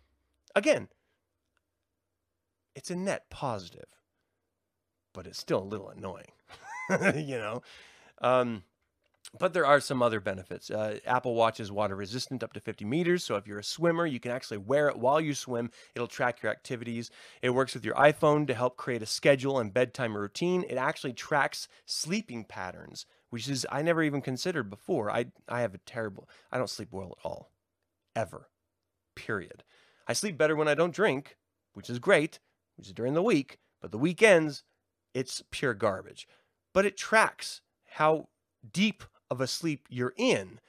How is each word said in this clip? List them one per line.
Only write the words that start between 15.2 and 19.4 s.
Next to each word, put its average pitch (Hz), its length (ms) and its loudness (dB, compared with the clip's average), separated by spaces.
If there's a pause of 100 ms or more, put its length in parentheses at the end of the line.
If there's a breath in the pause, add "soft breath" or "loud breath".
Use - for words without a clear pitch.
you 147 120 0
swim. 120 380 -4 (220 soft breath)
It'll 117 140 -4
track - 340 -2
your 107 100 0
activities. 117 600 -8 (300 loud breath)
It 127 100 4
works 127 220 2
with 120 120 -10
your 110 100 0
iPhone 151 520 6
to 127 60 0
help 123 240 -2
create 117 260 -4
a - 20 -8
schedule 139 540 2